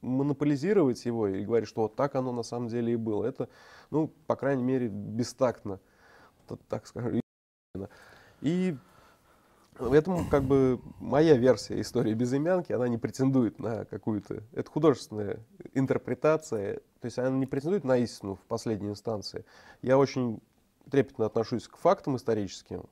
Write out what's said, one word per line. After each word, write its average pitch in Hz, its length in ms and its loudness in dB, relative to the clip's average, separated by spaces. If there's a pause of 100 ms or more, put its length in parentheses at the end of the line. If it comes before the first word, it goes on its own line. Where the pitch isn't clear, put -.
монополизировать 143 1040 0
его 113 220 0
и 95 160 -2
говорить, 107 240 2
что - 140 -2
вот 107 120 -2
так 139 220 0
оно 131 160 -2
на 120 100 -4
самом 120 240 -6
деле 117 280 -2
и - 20 0
было, 110 280 -2
это, 127 240 -4 (440)
ну, 147 160 0 (180)
по - 80 2
крайней 135 300 -2
мере, 127 240 0
бестактно. 107 920 -4 (720)
Т-, - 100 -12 (100)
так 110 200 -8
скажем, 117 320 -4 (1200)
и 180 360 0 (1000)
поэтому, 151 500 2
как 143 140 4
бы, 131 380 4 (180)
моя 139 380 6
версия 113 440 4
истории 110 340 0
Безымянки, 139 580 0
она 120 160 0
не 117 100 0
претендует 127 600 0
на 104 240 -4
какую-то, 104 580 -6 (100)
это - 160 -6
художественная 120 720 0 (360)
интерпретация, 131 1040 0 (200)
то - 60 -20
есть 113 120 -8
она 127 120 0
не 131 160 0
претендует 143 380 -2
на 127 140 4
истину 107 360 -4
в 95 60 -18
последней 110 480 -4
инстанции. 104 560 -8 (380)
Я 131 160 4
очень 127 420 0 (500)
трепетно 135 360 0
отношусь 110 420 -4
к - 80 -20
фактам 170 400 2
историческим 101 760 -4